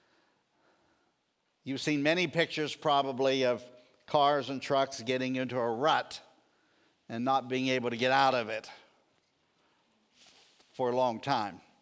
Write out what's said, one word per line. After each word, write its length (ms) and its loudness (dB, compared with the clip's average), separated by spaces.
you've 180 -6
seen 200 0
many 240 2
pictures 500 -2
probably 680 2
of 180 0
cars 420 2
and 100 -8
trucks 440 -2
getting 320 -2
into 240 -4
a 120 0
rut 480 0
and 160 -6
not 240 0
being 200 -2
able 240 0
to 60 -6
get 140 2
out 220 4
of 160 -2
it 180 -8
for 160 -2
a 60 0
long 240 0
time. 420 -4